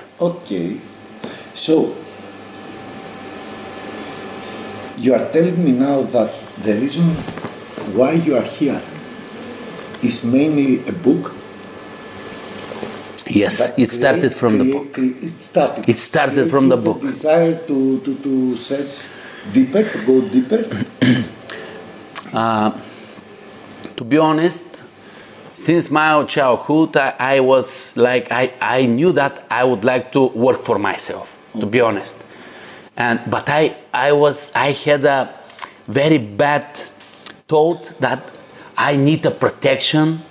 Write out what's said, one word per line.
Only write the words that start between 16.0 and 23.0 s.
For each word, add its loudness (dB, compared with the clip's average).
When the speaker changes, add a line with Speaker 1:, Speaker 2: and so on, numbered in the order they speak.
Speaker 2:
from 6
the 6
Speaker 1:
Created 0
Speaker 2:
book. -
Speaker 1:
desire 2
to, 2
to, -4
to 0
search -6
deeper, 4
to -2
go 6
deeper? 2
Speaker 2:
<clears throat> 4
Uh, 2